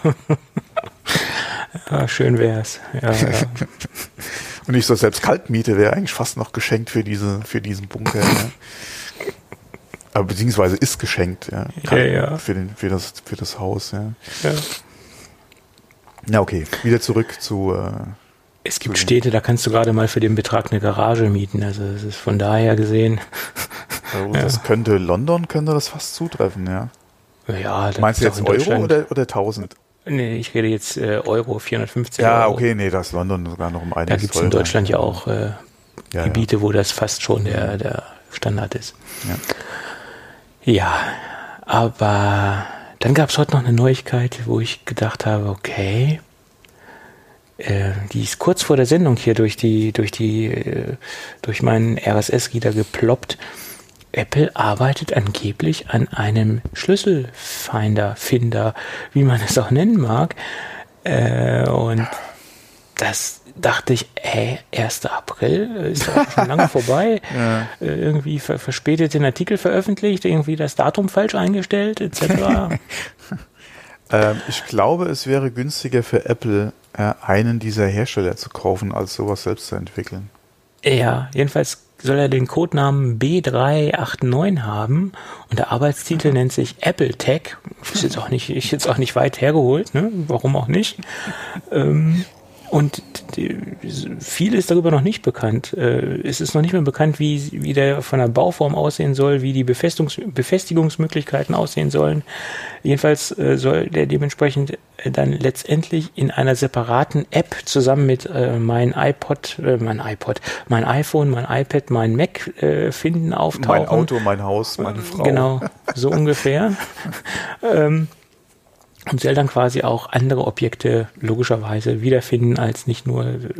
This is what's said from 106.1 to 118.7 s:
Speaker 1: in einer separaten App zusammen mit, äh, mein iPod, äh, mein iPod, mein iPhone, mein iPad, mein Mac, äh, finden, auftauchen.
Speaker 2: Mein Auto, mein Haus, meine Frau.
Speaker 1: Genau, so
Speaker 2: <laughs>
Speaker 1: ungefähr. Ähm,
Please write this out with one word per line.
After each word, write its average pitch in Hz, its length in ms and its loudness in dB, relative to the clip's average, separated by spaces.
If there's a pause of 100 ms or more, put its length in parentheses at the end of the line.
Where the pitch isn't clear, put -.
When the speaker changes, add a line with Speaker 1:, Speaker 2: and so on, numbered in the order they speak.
Speaker 1:
in 135 160 0
einer 131 240 2
separaten 127 760 0
App - 240 0 (100)
zusammen 135 420 4
mit, 131 200 2
äh, 127 320 0
mein 117 380 2
iPod, - 680 -2
äh, 131 120 4
mein 113 240 -2
iPod, - 400 -6 (260)
mein 113 180 2
iPhone, 143 460 2
mein 123 180 -2
iPad, 131 420 0
mein 113 260 2
Mac, - 440 -2
äh, 147 300 2
finden, 165 440 0
auftauchen. - 480 2
Speaker 2:
Mein - 60 -2
Auto, 131 300 2
mein 101 240 0
Haus, 101 360 -2
meine 104 200 -4
Frau. 156 240 -6
Speaker 1:
Genau, 131 380 2 (340)
so 131 160 0
Speaker 2:
<laughs> - 0 -
Speaker 1:
ungefähr. 151 640 2 (880)
Ähm, 156 460 2 (1040)